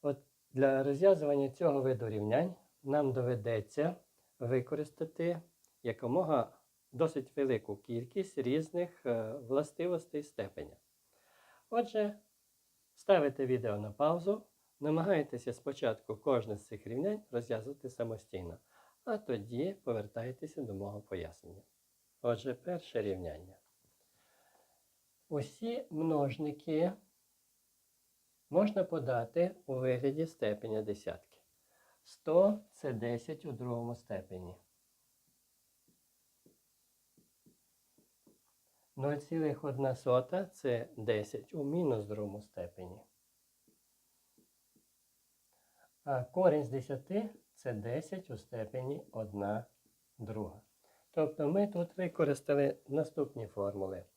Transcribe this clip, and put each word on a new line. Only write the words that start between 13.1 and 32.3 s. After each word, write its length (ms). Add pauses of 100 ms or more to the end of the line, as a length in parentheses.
відео 320
на 140
паузу, 520 (360)
намагайтеся 760
спочатку 600
кожне 420
з 100
цих 200
рівнянь 340 (100)
розв'язувати 580
самостійно, 680 (480)
а 120
тоді 560 (100)
повертайтеся 800
до 120
мого 280
пояснення. 600 (600)
Отже, 320
перше 480
рівняння. 540 (1700)
Усі 600
множники 1040 (1600)
можна 340
подати 720 (100)
у 100
вигляді 520
степеня 540
десятки. 560 (680)
Сто — 560 (140)